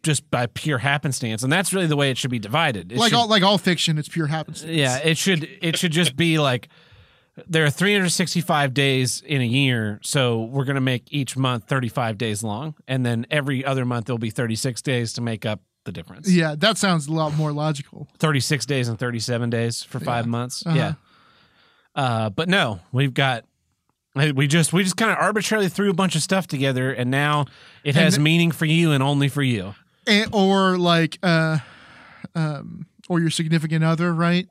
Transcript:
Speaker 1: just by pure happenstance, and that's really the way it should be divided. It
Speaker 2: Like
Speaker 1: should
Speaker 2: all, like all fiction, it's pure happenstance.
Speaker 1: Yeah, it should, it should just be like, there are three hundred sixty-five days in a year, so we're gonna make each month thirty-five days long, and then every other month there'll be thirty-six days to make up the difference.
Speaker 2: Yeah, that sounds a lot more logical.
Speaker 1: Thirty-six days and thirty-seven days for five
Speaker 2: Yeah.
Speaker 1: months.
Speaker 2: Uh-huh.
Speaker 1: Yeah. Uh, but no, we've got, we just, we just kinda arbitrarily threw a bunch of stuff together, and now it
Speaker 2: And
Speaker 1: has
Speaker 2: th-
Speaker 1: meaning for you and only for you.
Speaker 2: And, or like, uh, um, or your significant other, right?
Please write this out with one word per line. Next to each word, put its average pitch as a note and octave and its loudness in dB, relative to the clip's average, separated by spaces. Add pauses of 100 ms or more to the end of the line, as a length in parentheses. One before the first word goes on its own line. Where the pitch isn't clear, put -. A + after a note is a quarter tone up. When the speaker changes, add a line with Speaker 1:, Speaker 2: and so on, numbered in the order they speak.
Speaker 1:
just D3 -2
by B2 0
pure C#3+ -4
happenstance, B2+ -2
and C3 0
that's F3+ 2
really F#3 0
the D3 2
way C#3+ 2
it B2+ -4
should C#3 -4
be B2 -2
divided. G#2+ -2
It B2 -4
Speaker 2:
Like A#3 4
Speaker 1:
should A3+ 4
Speaker 2:
all, A#3+ 2
like G#3+ 4
all G3 4
fiction, E3 0
it's D3 -6
pure D#3+ -4
happenstance. D#3+ -8
Speaker 1:
Yeah, C3+ 2
it D#3+ 2
should, D#3+ 0 (120)
it E3 -2
should F3 0
just D3+ 0
be D#3+ 2
like, C3 0 (800)
there D#3+ 2
are D3 4
three G3 0
hundred F#3 2
sixty-five D#3 0
days C3 0
in C#3+ -2
a B2 2
year, A#2 0
so A#2+ 0
we're C3 -4
gonna C#3 -2
make C3 -2
each C#3+ -4
month B2+ -2
thirty-five A#2+ -2
days G#2+ -4
long, A2+ -6 (140)
and C3 -2
then A#2+ -2
every C#3 -2
other C3+ -2
month A#2+ -4
there'll A#2+ -4
be A2+ -4
thirty-six A2+ -4
days A#2+ -2
to B2+ -8
make A2+ -6
up G#2+ -4 (240)
the G#2 -10
difference. F2 -8
Speaker 2:
Yeah, D#3+ 2
that G3 2
sounds E3+ 0
a D3+ -6
lot D#3 -2
more D3+ 0
logical. D3 -6 (120)
Speaker 1:
Thirty-six D3 0
days C3 0
and A2+ -4
thirty-seven A#2+ -2
days A#2 -2
for - -12
five A#2+ -2
Speaker 2:
Yeah. A#2 -2
Speaker 1:
months. A#2+ -6
Speaker 2:
Uh-huh. D#3+ 2
Speaker 1:
Yeah. B2 0 (1000)
Uh, A#2 0
but D#3+ -4
no, D3+ 0 (100)
we've C3 0
got, C3 0 (680)
we C#3+ 2
just, D3+ 2
we F3+ 4
just F#3 0
kinda A3 0
arbitrarily G3 0
threw G3 0
a F#3+ 0
bunch F3 0
of D3 0
stuff F#3+ 0
together, C3 0
and B2 -2
now D3 2 (420)
it D3 0
Speaker 2:
And C3+ 2
Speaker 1:
has D#3+ 4
Speaker 2:
th- C#3+ 2
Speaker 1:
meaning E3+ 4
for D#3+ -4
you E3 4
and C3+ 2
only C#3 2
for C#3 -2
you. G2+ -2 (320)
Speaker 2:
And, G#3+ 2
or F#3+ 4
like, E3+ 2
uh, D#3+ 2 (760)
um, D#3+ -6 (220)
or E3+ 2
your E3 2
significant D#3+ 0
other, E3 2
right? E3+ 0